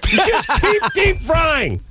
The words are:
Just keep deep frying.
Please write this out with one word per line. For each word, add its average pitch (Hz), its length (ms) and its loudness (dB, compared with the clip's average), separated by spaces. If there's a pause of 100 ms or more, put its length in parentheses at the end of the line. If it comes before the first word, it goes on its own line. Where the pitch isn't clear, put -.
Just - 480 0 (120)
keep 415 200 2 (120)
deep 392 260 0
frying. 311 720 0